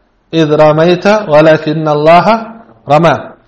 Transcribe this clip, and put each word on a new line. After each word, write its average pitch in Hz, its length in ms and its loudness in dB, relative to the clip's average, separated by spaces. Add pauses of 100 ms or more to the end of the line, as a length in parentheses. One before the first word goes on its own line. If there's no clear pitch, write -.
(280)
idh 160 220 -2
ramaita 165 800 0
walakinnallaha 156 1040 0 (520)
rama." 151 600 -2